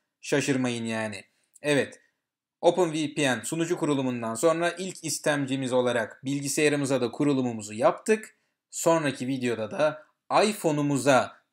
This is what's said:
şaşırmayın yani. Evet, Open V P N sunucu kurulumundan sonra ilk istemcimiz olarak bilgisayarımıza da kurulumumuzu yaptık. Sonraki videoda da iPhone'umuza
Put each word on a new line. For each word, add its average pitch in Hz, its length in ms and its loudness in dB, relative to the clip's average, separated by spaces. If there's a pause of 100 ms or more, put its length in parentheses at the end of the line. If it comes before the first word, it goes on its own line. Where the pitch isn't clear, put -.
(200)
şaşırmayın 131 640 0
yani. 110 400 -4 (380)
Evet, 143 380 0 (600)
Open 170 320 2
V 151 220 -4
P 151 80 -2
N 123 220 0
sunucu 165 320 -4
kurulumundan 127 580 -2
sonra 165 360 2
ilk 180 340 -10
istemcimiz 135 680 -2
olarak 120 520 0
bilgisayarımıza 139 760 0
da 117 100 0
kurulumumuzu 123 640 -2
yaptık. 180 640 0 (340)
Sonraki 151 560 0
videoda 120 440 -2
da 147 320 -2 (420)
iPhone'umuza 143 920 2 (160)